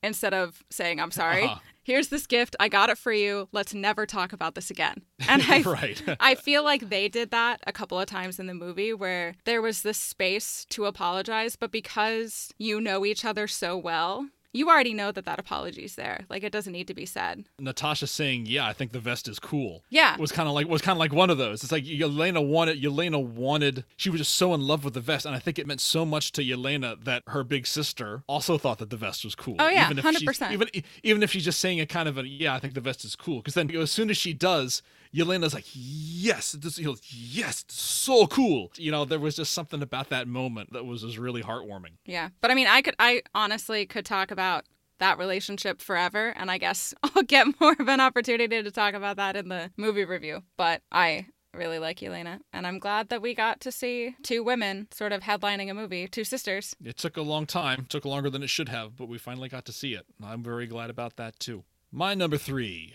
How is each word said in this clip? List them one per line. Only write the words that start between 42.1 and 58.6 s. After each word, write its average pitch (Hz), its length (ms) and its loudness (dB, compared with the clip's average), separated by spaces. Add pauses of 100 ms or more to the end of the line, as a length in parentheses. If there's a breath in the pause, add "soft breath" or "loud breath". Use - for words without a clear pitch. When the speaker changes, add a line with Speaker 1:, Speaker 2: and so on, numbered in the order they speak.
Speaker 1:
But 240 100 6
I 262 40 6
mean, 262 120 6
I 240 140 10
could, 285 180 -2
I 240 220 6 (140)
honestly 214 500 -2
could 196 200 -6
talk 190 260 -2
about 185 320 0 (360)
that 185 180 6
relationship 190 640 -4
forever, 196 560 0
and 185 120 -4
I 185 100 0
guess - 340 -2 (100)
<laughs> - 0 -
I'll 320 200 4
get 277 360 6
more 311 180 8
of 247 120 0
an 269 100 4
opportunity 233 640 2
to 208 80 -6
talk 208 220 0
about 202 240 -4
that 196 180 -2
in 185 140 -6
the 180 260 -6
movie 208 300 0
review. 165 380 -6 (120)
But 165 260 2 (120)
I 175 320 4 (280)
really 165 260 -6
like 160 200 -6
Yelena, 180 400 -10 (140)
and 185 120 -8
I'm 180 140 -6
glad 208 300 -2
that 233 120 -4
we 240 140 -4
got 220 260 0
to 254 100 -8
see 247 520 -4
two 233 200 0
women 208 480 0
sort 208 200 -4
of 190 120 -2
headlining 202 460 0
a 190 40 -6
movie, 185 340 -8
two 214 160 -6
sisters. 202 580 -6
Speaker 2:
It 120 160 -12
took 165 200 -6
a 160 40 -4
long 151 240 -2
time, 131 440 -2
took 143 160 -4
longer 139 240 -2
than 135 140 -4
it 131 60 -4
should 160 200 -2